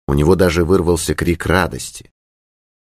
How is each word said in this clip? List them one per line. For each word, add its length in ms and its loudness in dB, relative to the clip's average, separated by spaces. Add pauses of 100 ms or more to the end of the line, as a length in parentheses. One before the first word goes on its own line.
У 60 0
него 220 4
даже 280 2
вырвался 500 0
крик 320 -4
радости. 640 -4 (800)